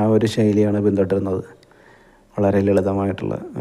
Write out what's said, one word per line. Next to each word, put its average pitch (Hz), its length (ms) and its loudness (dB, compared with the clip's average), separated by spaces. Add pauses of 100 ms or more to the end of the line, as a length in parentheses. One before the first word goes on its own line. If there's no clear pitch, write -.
(160)
ഒരു 107 180 2
ശൈലിയാണ് 104 520 2
പിന്തുടരുന്നത്, 98 560 0 (920)
വളരെ 98 320 2
ലളിതമായിട്ടുള്ള 98 680 0 (260)